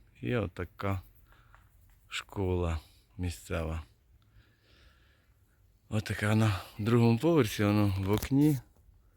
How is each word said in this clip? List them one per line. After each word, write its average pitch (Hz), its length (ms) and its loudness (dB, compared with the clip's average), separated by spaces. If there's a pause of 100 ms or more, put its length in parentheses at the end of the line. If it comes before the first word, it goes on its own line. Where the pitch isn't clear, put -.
(220)
І 120 140 -4
отака 98 680 -6 (1040)
школа 90 720 -4 (380)
місцева. 82 680 -6 (2000)
Отака 107 460 -2
на 107 240 2 (180)
другому 117 420 4
поверсі, 139 440 2
воно 101 360 2
в 95 120 -2
окні. 135 480 2 (580)